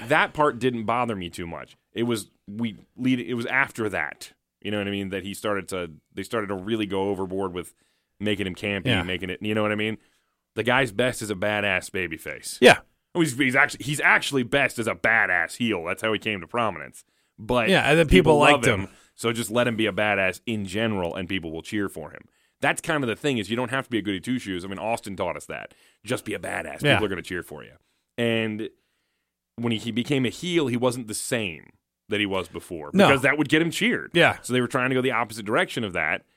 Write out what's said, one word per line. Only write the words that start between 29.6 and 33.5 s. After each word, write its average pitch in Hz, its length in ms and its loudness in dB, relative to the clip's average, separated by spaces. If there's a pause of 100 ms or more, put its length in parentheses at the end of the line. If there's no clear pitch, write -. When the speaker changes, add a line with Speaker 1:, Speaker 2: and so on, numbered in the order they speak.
Speaker 1:
he, 110 60 0
he 113 140 -6
became 127 340 0
a 107 40 0
heel, 170 380 0
he 120 80 0
wasn't 120 320 0
the 107 60 -6
same 87 560 -4 (380)
that 104 100 0
he 104 80 2
was 95 220 -2
before, 82 460 -10
Speaker 2:
No. 190 120 8
Speaker 1:
because 139 160 6
that 139 160 4
would 151 120 0